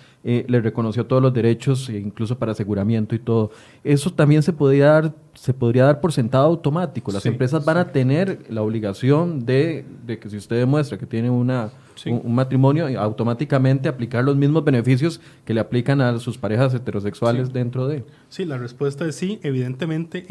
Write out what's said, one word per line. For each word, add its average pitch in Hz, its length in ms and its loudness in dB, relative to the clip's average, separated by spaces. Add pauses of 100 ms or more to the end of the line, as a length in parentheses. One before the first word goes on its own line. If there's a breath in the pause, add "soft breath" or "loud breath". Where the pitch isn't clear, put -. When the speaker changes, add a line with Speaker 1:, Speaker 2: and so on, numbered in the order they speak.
(240 loud breath)
Speaker 1:
eh, 120 240 0
le 123 140 4
reconoció 113 440 -2
todos 131 160 2
los 131 120 4
derechos, 123 560 0
e 107 100 -6
incluso 107 400 -6
para 110 140 -2
aseguramiento 107 600 0
y - 40 -2
todo. 113 320 0 (320 loud breath)
Eso 143 300 2
también 151 300 4
se 180 100 0
podría 139 400 4
dar, 156 200 2 (200)
se - 200 -4
podría 123 300 2
dar 143 160 4
por 160 140 0
sentado 135 320 2
automático. 160 680 -2
Las 98 120 -4
Speaker 2:
Sí, 123 60 0
Speaker 1:
empresas 131 360 0
van 160 100 2
Speaker 2:
sí. 175 60 2
Speaker 1:
a 180 100 -4
tener 143 580 0
la 110 120 -4
obligación 120 840 0
de, 135 400 0 (200)
de 113 140 -8
que 104 100 -14
si 104 80 -10
usted 101 200 -6
demuestra 131 400 0
que - 80 -10
tiene 117 240 -2
una, 123 400 0 (260 loud breath)
Speaker 2:
Sí. - 160 -6
Speaker 1:
un, 120 140 -2
un 117 100 0
matrimonio, 135 500 2 (160)
automáticamente 131 880 0
aplicar 123 340 -4
los 139 120 2
mismos 143 280 2
beneficios 135 560 2 (260 loud breath)
que 110 100 -2
le 110 40 2
aplican 123 400 0
a 120 200 0
sus 120 180 -8
parejas 117 380 0
heterosexuales 117 720 -2
Speaker 2:
Sí. 123 60 -10
Speaker 1:
dentro 127 340 -4
de. 143 180 -6 (240 loud breath)
Speaker 2:
Sí, 190 160 -8
la 139 140 -6
respuesta 143 480 -6
es 147 80 -6
sí. 202 260 -6
Evidentemente, 160 880 -4